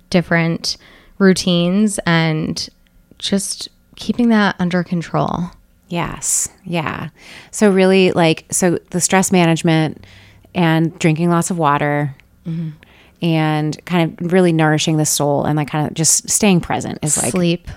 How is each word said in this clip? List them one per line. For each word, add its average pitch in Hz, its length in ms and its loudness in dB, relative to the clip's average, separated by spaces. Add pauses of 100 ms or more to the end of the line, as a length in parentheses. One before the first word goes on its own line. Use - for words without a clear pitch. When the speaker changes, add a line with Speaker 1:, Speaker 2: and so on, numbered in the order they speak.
(100)
Speaker 1:
different 165 680 -2 (420)
routines 185 840 2
and 160 640 0 (500)
just - 520 -6 (260)
keeping 233 320 -2
that 208 300 2
under 175 260 -2
control. 165 680 -4 (380)
Speaker 2:
Yes. - 600 -6 (140)
Yeah. 170 440 -6 (420)
So 208 200 4
really, 190 420 4
like, 165 380 2
so 175 280 0 (120)
the 175 100 -2
stress 190 320 0
management 165 720 2 (500)
and 165 440 0
drinking 165 320 0
lots 170 200 0
of 185 80 -4
water 147 560 0 (320)
Speaker 1:
Mm-hmm. 165 240 -6 (520)
Speaker 2:
and 156 640 -2
kind 165 340 -2
of 175 120 -4
really 180 200 4
nourishing 156 460 2
the 151 80 0
soul 147 380 0
and, 151 120 0
like, 151 120 -2
kind 151 200 -2
of - 60 -8
just - 360 0
staying 185 300 2
present 117 420 -6
is, 151 180 -2
like, - 120 -2
Speaker 1:
Sleep. 175 440 -2